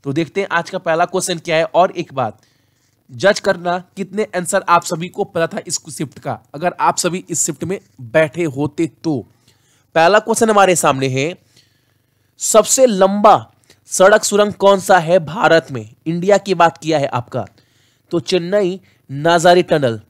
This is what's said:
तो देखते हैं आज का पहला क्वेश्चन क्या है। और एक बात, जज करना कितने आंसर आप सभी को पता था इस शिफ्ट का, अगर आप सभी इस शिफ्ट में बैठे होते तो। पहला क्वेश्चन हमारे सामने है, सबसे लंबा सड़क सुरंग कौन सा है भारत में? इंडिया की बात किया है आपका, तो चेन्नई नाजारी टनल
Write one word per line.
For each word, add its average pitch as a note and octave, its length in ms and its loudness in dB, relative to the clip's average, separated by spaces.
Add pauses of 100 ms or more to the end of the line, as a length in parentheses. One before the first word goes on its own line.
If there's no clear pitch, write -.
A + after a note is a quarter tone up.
तो C#3 100 -6
देखते E3 280 -4
हैं F#3+ 100 -4
आज E3+ 180 -2
का F#3+ 80 -10
पहला E3+ 280 -2
क्वेश्चन F3+ 340 -6
क्या E3 160 -4
है। E3 80 0
और F3+ 280 0
एक E3 220 -10
बात, B2 280 -6 (720)
जज F3 280 0
करना F3+ 440 -4 (140)
कितने G3 260 -6
आंसर F#3 460 -4
आप E3+ 140 4
सभी F3 260 -8
को - 140 -6
पता E3 240 -4
था - 200 -10
इस D3+ 120 -8 (100)
शिफ्ट C#3+ 300 -12
का, A#2+ 200 -10 (140)
अगर E3+ 260 -6
आप C#3+ 180 0
सभी F3+ 320 -4
इस - 160 -4
शिफ्ट - 180 -8
में A#2 160 -8 (220)
बैठे D#3 420 -2
होते D3 440 -4
तो। C#3+ 400 -8 (680)
पहला F3 240 4
क्वेश्चन A3 300 0
हमारे G3 260 4
सामने C3+ 320 0
है, C3+ 300 -4 (1000)
सबसे A3+ 480 2
लंबा G3 680 2 (340)
सड़क G#3 380 4
सुरंग G#3 300 0
कौन G3 260 2
सा F#3 200 4
है E3+ 200 2
भारत D#3+ 520 0
में? A2+ 220 -12 (120)
इंडिया F3 320 2
की G3 160 -2
बात E3+ 240 2
किया D#3 220 -2
है C#3 80 -2
आपका, A#2+ 380 -6 (680)
तो F3 80 -2
चेन्नई F#3 600 -2 (300)
नाजारी E3+ 520 4
टनल B2 460 -2